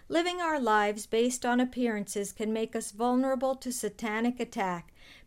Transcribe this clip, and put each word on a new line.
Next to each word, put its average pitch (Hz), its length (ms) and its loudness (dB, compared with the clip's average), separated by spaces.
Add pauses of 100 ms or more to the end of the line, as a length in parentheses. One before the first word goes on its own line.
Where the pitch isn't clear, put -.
Living 349 300 2
our 320 200 0
lives 214 460 2
based 240 400 0
on 240 140 2
appearances 226 720 -2
can 220 220 -4
make 226 220 -2
us 226 160 -6
vulnerable 254 640 2
to 254 160 -8
satanic 226 680 -2
attack, 190 540 -4 (340)